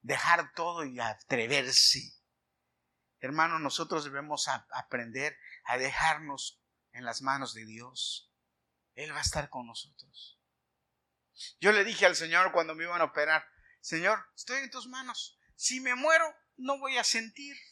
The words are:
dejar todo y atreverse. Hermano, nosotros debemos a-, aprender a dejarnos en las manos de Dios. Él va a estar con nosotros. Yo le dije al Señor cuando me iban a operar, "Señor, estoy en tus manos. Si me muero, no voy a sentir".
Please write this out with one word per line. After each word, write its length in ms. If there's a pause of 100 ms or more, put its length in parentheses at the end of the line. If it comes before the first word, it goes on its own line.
dejar 540
todo 300
y 160
atreverse. 1160 (1000)
Hermano, 380
nosotros 460
debemos 440
a-, 240
aprender 680 (260)
a 140
dejarnos 840 (300)
en 120
las 180
manos 320
de 120
Dios. 640 (640)
Él 180
va 60
a 40
estar 280
con 160
nosotros. 760 (1160)
Yo 140
le 120
dije 220
al 100
Señor 360
cuando 220
me 100
iban 160
a 40
operar, 400 (360)
"Señor, 440 (120)
estoy 220
en 120
tus 160
manos. 500 (200)
Si 240
me 140
muero, 300 (320)
no 220
voy 180
a 60
sentir". 540 (160)